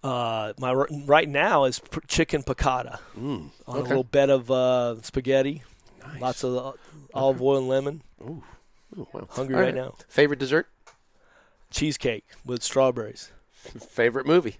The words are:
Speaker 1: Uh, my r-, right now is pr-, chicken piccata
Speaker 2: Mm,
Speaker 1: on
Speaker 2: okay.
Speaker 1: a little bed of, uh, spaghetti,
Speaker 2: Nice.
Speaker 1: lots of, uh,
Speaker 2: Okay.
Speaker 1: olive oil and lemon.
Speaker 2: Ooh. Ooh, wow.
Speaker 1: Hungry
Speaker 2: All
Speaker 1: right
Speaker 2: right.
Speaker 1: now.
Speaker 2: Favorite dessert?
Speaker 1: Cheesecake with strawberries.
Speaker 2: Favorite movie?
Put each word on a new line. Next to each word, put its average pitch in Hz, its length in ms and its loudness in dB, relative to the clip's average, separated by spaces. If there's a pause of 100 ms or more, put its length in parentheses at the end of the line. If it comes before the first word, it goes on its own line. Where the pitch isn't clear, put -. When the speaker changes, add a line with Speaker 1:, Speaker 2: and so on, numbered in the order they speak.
Speaker 1:
Uh, 113 560 -4
my 127 100 -4
r-, 131 180 2 (180)
right 151 240 6
now 151 340 4
is 131 160 0
pr-, - 300 -10
chicken 160 340 2
piccata 127 560 -2 (180)
Speaker 2:
Mm, 117 320 -8 (160)
Speaker 1:
on 123 120 -8
Speaker 2:
okay. - 20 -2
Speaker 1:
a 139 40 -4
little 131 200 0
bed 139 260 2
of, 131 220 2
uh, 123 500 0
spaghetti, 135 640 0 (420)
Speaker 2:
Nice. 135 160 -12
Speaker 1:
lots 127 220 -4
of, 127 140 -2
uh, - 20 -2
Speaker 2:
Okay. 127 180 -12 (360)
Speaker 1:
olive 135 280 2
oil 139 180 4
and 127 100 -4
lemon. 143 320 -2 (200)
Speaker 2:
Ooh. 143 220 -14 (560)
Ooh, - 140 -12
wow. - 160 -12
Speaker 1:
Hungry 131 260 -4
Speaker 2:
All 151 60 4
Speaker 1:
right - 120 4
Speaker 2:
right. - 20 -6
Speaker 1:
now. 127 200 -8 (140)
Speaker 2:
Favorite 143 300 4
dessert? 135 280 0 (1040)
Speaker 1:
Cheesecake 139 540 -4 (200)
with 123 180 -6
strawberries. 123 680 -2 (220)
Speaker 2:
Favorite 120 760 -2
movie? 151 320 2